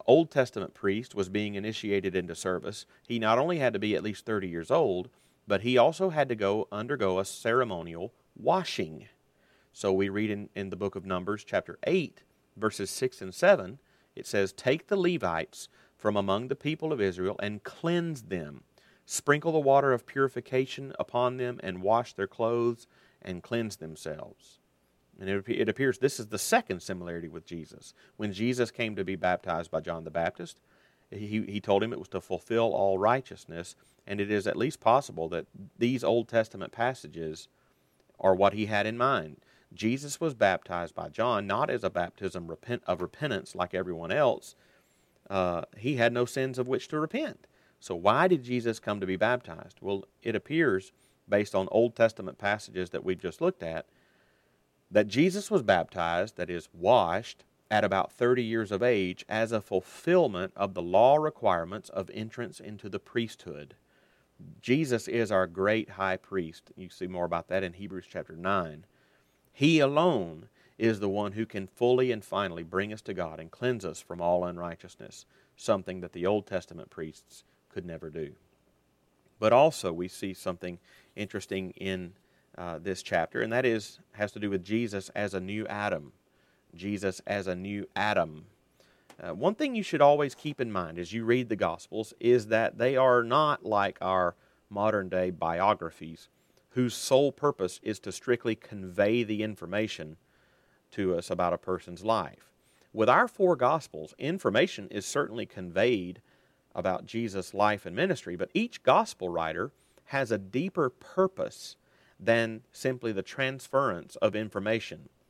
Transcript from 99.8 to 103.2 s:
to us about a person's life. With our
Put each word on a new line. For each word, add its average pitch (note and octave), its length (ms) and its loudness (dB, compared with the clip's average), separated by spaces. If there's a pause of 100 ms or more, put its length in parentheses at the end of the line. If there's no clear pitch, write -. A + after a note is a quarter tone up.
to F#2 240 0
us E2+ 160 -4
about F2 240 2
a F2 40 0
person's F2+ 460 -8
life. G#2+ 460 -2 (420)
With A2 160 4
our F#3+ 200 8